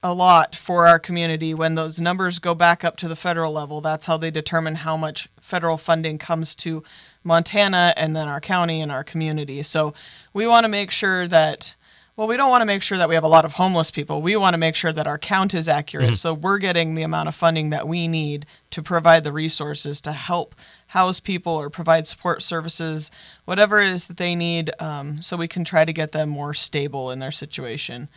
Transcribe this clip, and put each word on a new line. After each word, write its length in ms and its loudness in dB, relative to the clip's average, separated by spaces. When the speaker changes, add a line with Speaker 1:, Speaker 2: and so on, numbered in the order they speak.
Speaker 1:
a 120 -2
lot 420 6
for 320 4
our 100 10
community 560 -2
when 220 0
those 240 -4
numbers 400 -2
go 160 -2
back 300 4
up 120 -2
to 120 -8
the 80 -8
federal 340 -2
level. 300 -8
That's 240 -4
how 100 0
they 160 -4
determine 440 -2
how 200 -4
much 320 -6
federal 360 -2
funding 420 -2
comes 380 -4
to 260 -6
Montana 760 4
and 180 -2
then 140 -4
our 100 -6
county 420 -2
and 100 -6
our 120 -6
community. 600 -6
So 300 -2
we 160 -2
wanna 220 6
make 200 -2
sure 380 -2
that, 480 2
well, 120 -4
we 100 0
don't 120 4
wanna 160 4
make 160 0
sure 160 -4
that 120 2
we 60 4
have 100 2
a 20 2
lot 180 8
of 80 -8
homeless 380 0
people. 300 -6
We 160 0
wanna 200 2
make 180 0
sure 180 -2
that 140 -4
our 100 -4
count 360 0
is 140 -2
accurate. 380 0
Speaker 2:
Mm-hmm. 100 4
Speaker 1:
So 180 -2
we're 260 -2
getting 360 0
the 80 -4
amount 240 -2
of 80 -6
funding 360 0
that 180 -4
we 180 -2
need 380 -4
to 120 -8
provide 440 4
the 80 -4
resources 680 -4
to 120 -8
help 420 -6
house 340 0
people 320 -4
or 160 -4
provide 360 2
support 380 -4
services, 680 -4
whatever 340 4
it 140 4
is 140 -4
that 100 -14
they 180 -2
need, 420 -2
um, 440 -10
so 160 -6
we 100 -4
can 160 -6
try 220 2
to 80 -4
get 180 -6
them 160 -2
more 260 -6
stable 580 -4
in 80 -8
their 120 -8
situation. 840 -10